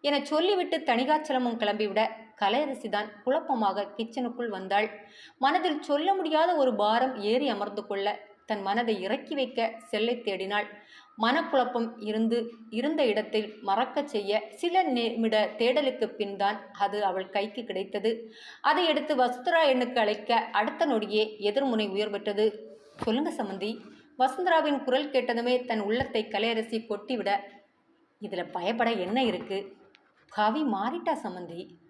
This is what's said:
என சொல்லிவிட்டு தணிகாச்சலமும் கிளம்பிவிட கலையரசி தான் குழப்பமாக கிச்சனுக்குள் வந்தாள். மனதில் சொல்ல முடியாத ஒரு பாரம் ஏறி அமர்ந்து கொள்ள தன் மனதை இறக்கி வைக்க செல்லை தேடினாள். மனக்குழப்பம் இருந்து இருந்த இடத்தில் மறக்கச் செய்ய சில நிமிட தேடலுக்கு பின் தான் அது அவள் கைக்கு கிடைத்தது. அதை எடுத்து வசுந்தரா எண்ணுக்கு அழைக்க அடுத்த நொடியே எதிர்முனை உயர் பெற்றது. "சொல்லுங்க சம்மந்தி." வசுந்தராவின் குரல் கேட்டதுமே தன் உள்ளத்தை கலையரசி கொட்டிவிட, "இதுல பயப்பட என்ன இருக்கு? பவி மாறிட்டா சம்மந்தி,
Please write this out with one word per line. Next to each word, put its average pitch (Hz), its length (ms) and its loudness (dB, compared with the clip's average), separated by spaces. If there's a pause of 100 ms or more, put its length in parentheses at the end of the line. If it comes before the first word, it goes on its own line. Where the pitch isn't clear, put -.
என 285 200 2
சொல்லிவிட்டு 339 540 2
தணிகாச்சலமும் 254 800 0
கிளம்பிவிட 208 440 0 (340)
கலையரசி 240 520 0
தான் 208 200 -2 (100)
குழப்பமாக 214 720 0
கிச்சனுக்குள் 240 640 -6
வந்தாள். 196 380 0 (500)
மனதில் 302 440 4
சொல்ல 302 320 2
முடியாத 320 420 4
ஒரு 262 180 4
பாரம் 226 480 2
ஏறி 240 260 2
அமர்ந்து 208 360 -2
கொள்ள 196 220 -2 (400)
தன் 208 160 -2
மனதை 220 380 0
இறக்கி 214 340 -4
வைக்க 254 260 -2 (240)
செல்லை 226 320 0
தேடினாள். 202 500 -2 (520)
மனக்குழப்பம் 247 680 2 (100)
இருந்து 220 400 0 (320)
இருந்த 285 360 0
இடத்தில் 214 420 0 (140)
மறக்கச் 262 500 -2
செய்ய 208 280 0 (100)
சில 349 340 0
நிமிட 226 520 0 (180)
தேடலுக்கு 254 520 0
பின் 202 300 -6
தான் 202 220 0 (200)
அது 202 260 0
அவள் 185 260 0
கைக்கு 208 340 -4
கிடைத்தது. 202 460 -2 (520)
அதை 311 240 4
எடுத்து 302 300 2
வசுந்தரா 254 500 2
எண்ணுக்கு 247 340 2
அழைக்க 214 400 2 (120)
அடுத்த 233 340 2
நொடியே 214 380 2 (160)
எதிர்முனை 220 480 2
உயர் 202 240 -2
பெற்றது. 202 340 0 (520)
"சொல்லுங்க 269 320 0
சம்மந்தி." 196 400 -6 (480)
வசுந்தராவின் 302 640 2
குரல் 277 300 0
கேட்டதுமே 247 420 2 (100)
தன் 220 160 -2
உள்ளத்தை 226 440 0
கலையரசி 220 540 -2
கொட்டிவிட, 208 520 -4 (920)
"இதுல 185 280 -6
பயப்பட 226 480 0
என்ன 185 260 0
இருக்கு? 196 340 -2 (760)
பவி 220 340 2
மாறிட்டா 262 500 -2
சம்மந்தி, 180 460 -10 (280)